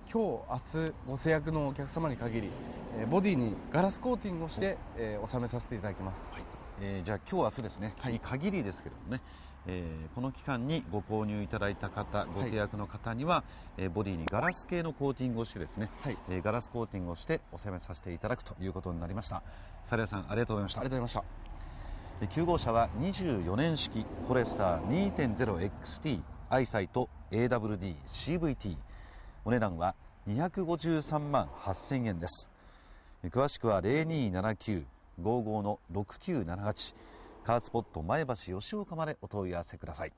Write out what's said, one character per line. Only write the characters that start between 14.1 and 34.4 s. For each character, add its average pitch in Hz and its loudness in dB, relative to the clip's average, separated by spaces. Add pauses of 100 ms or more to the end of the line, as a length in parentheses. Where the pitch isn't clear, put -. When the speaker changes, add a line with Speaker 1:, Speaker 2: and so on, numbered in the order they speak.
Speaker 2:
ィ 92 0
に 82 -2
ガ 101 2
ラ 170 2
ス - -10
系 175 0
の 165 -2
コ 139 0
ー 135 0
テ 127 -2
ィ 127 2
ン 120 0
グ 113 0
を 117 0
し - -10
て 107 -8
で 82 -4
す - -10
ね、 104 -2 (140)
Speaker 1:
は 147 -2
い。 104 -2 (120)
Speaker 2:
え 92 2
ー、 - -4
ガ 107 4
ラ 120 2
ス - -10
コ 117 -2
ー 110 -4
テ - -6
ィ 92 -2
ン 87 -2
グ 85 -2
を 85 -2
し - -12
て - 2 (100)
納 95 -6
め 90 -6
さ - -10
せ - -12
て 90 -6
い 85 -4
た 107 -2
だ 127 2
く - -12
と 87 -8
い 95 0
う - -4
こ 90 -4
と 90 -2
に 82 -2
な 85 -4
り 92 -4
ま 104 -4
し - -6
た。 92 -4 (400)
サ - 2
ル 113 4
ヤ 107 0
さ 104 -2
ん、 92 -4
あ 104 2
り 110 4
が 120 4
と 113 0
う - 2
ご 101 2
ざ - 2
い - 2
ま 95 0
し - -2
た。 - -4
Speaker 1:
あ 117 0
り 131 2
が 131 0
と - 2
う - 2
ご 120 0
ざ 117 0
い - -4
ま - -6
し - -10
た。 - -12 (840)
Speaker 2:
え 104 0
ー、 - -
九 165 2
号 170 6
車 120 2
は 113 8
二 151 2
十 151 2
四 92 2
年 160 4
式 117 0 (200)
フ - 2
ォ 127 6
レ 123 6
ス - -2
タ 90 6
ー 76 -2
二 185 4
点 135 2
ゼ 123 4
ロ 98 2
エ 90 2
ッ 104 2
ク - -10
ス - -6
テ 156 0
ィ 117 2
ー、 82 -2 (280)
ア 131 6
イ 127 6
サ 110 2
イ 95 2
ト、 123 2 (200)
エ 113 4
ー - 6
ダ 120 4
ブ 107 0
リ 107 2
ュ 104 0
ー - -2
デ 98 -2
ィ - 0
ー、 78 -4 (100)
シ - -2
ー - 2
ブ 165 4
イ 131 2
テ - -4
ィ - -2
ー。 76 -4 (680)
お 107 4
値 123 6
段 101 2
は 87 4 (320)
二 104 2
百 180 0
五 170 2
十 160 2
三 147 0
万 117 4
八 - -2
千 127 0
円 95 0
で 85 -2
す。 - -2 (720)
詳 123 4
し - -2
く 117 2
は 101 8
零 131 4
二 151 2
七 98 2